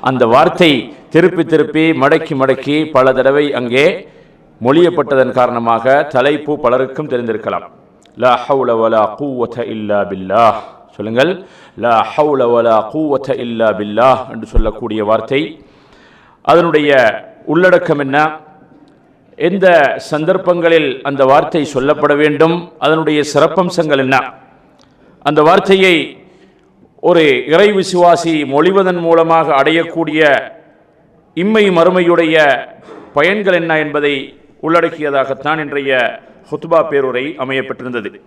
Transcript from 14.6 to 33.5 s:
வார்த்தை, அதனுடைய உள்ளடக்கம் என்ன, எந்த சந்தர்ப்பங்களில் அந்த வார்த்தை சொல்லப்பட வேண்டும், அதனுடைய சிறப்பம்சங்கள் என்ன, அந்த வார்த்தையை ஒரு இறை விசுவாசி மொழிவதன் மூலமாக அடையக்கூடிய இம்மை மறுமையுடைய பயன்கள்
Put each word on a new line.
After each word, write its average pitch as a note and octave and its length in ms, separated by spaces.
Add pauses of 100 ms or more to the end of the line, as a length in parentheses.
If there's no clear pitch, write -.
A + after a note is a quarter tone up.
வார்த்தை, A2+ 640 (760)
அதனுடைய D3 720 (300)
உள்ளடக்கம் E3+ 540
என்ன, D3+ 380 (1000)
எந்த F3 600
சந்தர்ப்பங்களில் E3 1080
அந்த C3+ 220
வார்த்தை D3+ 480
சொல்லப்பட D3 420
வேண்டும், D#3 640
அதனுடைய D#3 440 (100)
சிறப்பம்சங்கள் D#3 640
என்ன, C3 360 (880)
அந்த D3+ 200
வார்த்தையை F3+ 760 (840)
ஒரு D3+ 460
இறை F#3 240
விசுவாசி E3+ 720
மொழிவதன் F3+ 540
மூலமாக E3 540
அடையக்கூடிய D#3 960 (840)
இம்மை G#3 360
மறுமையுடைய E3 1000 (460)
பயன்கள் F#3 400